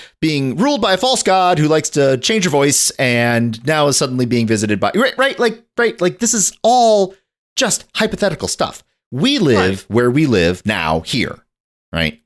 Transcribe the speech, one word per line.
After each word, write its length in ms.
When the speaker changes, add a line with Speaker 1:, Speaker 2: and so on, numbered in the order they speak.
Speaker 1:
being 340
ruled 260
by 120
a 40
false 240
god 380
who 80
likes 240
to 260
change 280
her 40
voice 480
and 720
now 200
is 80
suddenly 300
being 220
visited 320
by, 160
right, 240
right, 180
like, 260
right, 240
like, 160
this 160
is 180
all 500
just 300
hypothetical 520
stuff. 360
We 260
live 440
Speaker 2:
Right. 140
Speaker 1:
where 140
we 160
live 400
now 360
here, 360
right? 320